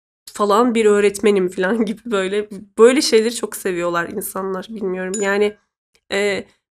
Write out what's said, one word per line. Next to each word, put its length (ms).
falan 420
bir 100
öğretmenim." 640
falan 360
<laughs> 0
gibi 220
böyle, 420
böyle 240
şeyleri 320
çok 220
seviyorlar 520
insanlar, 640
bilmiyorum. 520
Yani, 340
e, 320